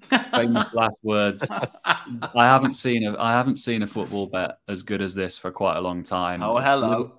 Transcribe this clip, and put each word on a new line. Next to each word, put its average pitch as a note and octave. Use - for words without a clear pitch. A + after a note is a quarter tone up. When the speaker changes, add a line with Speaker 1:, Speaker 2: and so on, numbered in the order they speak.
Speaker 1:
Famous A#2+
Speaker 2:
<laughs> -
Speaker 1:
last A2+
words. G#2
I -
haven't C3+
seen A#2+
a, G#2
I A#2
haven't B2
seen A2+
a G2+
football G2
bet F#2
as F#2+
good G2+
as F#2+
this F#2
for F#2
quite F2+
a F2
long F2
time. F2+
Speaker 2:
Oh, A2+
Speaker 1:
It's C3
Speaker 2:
hello. A#2+
Speaker 1:
Liv-, B2